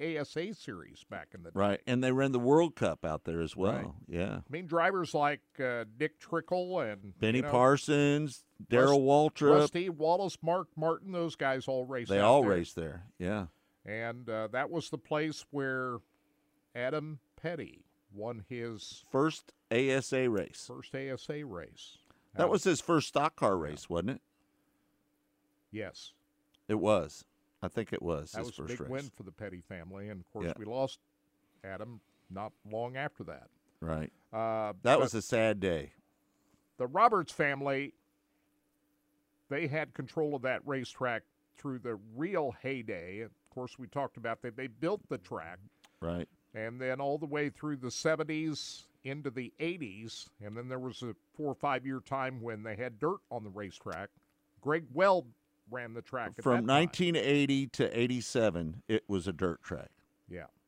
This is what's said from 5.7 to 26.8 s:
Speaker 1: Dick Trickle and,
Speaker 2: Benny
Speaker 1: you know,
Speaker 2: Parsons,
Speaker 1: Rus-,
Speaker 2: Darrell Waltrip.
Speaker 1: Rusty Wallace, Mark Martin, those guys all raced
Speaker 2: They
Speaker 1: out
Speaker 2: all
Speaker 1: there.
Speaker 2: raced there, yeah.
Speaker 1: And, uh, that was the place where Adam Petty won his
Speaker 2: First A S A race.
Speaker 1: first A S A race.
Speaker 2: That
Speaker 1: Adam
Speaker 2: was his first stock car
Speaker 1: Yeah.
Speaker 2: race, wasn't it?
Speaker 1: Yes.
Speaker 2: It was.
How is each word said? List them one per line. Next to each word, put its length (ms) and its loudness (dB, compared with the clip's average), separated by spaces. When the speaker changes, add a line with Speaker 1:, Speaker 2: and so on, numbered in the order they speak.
Speaker 1:
Dick 220 -4
Trickle 640 -2
and, 400 -6
Speaker 2:
Benny 180 4
Speaker 1:
you 40 2
know, 100 -2
Speaker 2:
Parsons, 880 4
Speaker 1:
Rus-, 100 -14
Speaker 2:
Darrell 340 8
Waltrip. 580 8
Speaker 1:
Rusty 280 2
Wallace, 540 0
Mark 320 0
Martin, 380 -2
those 240 -2
guys 320 0
all 180 0
raced 240 -6
Speaker 2:
They 80 6
Speaker 1:
out 60 6
Speaker 2:
all 180 10
Speaker 1:
there. 80 4
Speaker 2:
raced 240 2
there, 300 -8
yeah. 260 -2
Speaker 1:
And, 420 -8
uh, 200 -4
that 200 -2
was 220 -6
the 80 -6
place 540 -4
where 460 -2
Adam 460 -4
Petty 440 -8
won 360 -8
his 640 -10
Speaker 2:
First 400 2
A 200 4
S 240 2
A 140 4
race. 380 -2
Speaker 1:
first 280 -14
A 160 -6
S 180 -10
A 160 -6
race. 540 -14
Speaker 2:
That 120 -2
Speaker 1:
Adam 80 4
Speaker 2:
was 120 4
his 160 4
first 280 4
stock 280 2
car 180 4
Speaker 1:
Yeah. 160 0
Speaker 2:
race, 200 -10
wasn't 220 0
it? 80 -10
Speaker 1:
Yes. 420 -10
Speaker 2:
It 80 2
was. 480 2